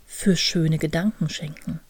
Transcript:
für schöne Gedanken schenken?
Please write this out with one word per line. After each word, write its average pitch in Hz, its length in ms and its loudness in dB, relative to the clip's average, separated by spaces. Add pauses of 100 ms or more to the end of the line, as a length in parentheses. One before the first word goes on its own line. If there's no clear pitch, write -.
für - 320 2
schöne 160 400 2
Gedanken 165 520 0
schenken? 156 600 -8